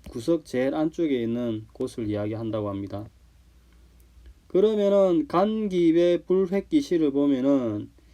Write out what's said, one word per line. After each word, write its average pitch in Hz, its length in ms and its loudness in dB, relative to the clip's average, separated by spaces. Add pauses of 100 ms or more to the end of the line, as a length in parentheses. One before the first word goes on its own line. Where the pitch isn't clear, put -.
(100)
구석 160 340 -2
제일 131 300 -2
안쪽에 156 480 -2
있는 117 500 -4
곳을 123 360 -6
이야기한다고 107 600 -4
합니다. 101 400 -10 (1400)
그러면은 196 800 2
간깁의 175 960 2
불획기시를 175 880 0
보면은 135 800 0 (240)